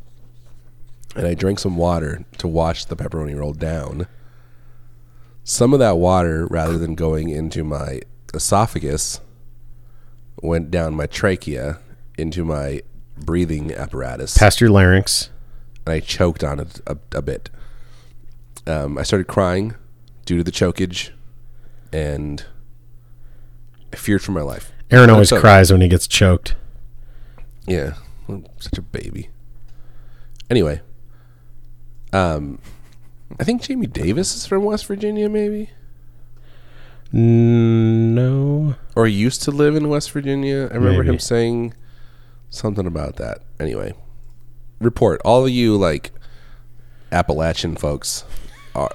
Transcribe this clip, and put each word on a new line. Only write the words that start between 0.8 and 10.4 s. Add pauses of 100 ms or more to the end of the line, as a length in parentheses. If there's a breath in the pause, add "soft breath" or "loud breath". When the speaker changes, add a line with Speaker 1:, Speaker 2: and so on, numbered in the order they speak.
Speaker 1:
And
I
drank
some
water (140)
to
wash
the
pepperoni
roll
down. (1400)
Some
of
that
water,
rather
than
going
into
my (340)
esophagus, (1200)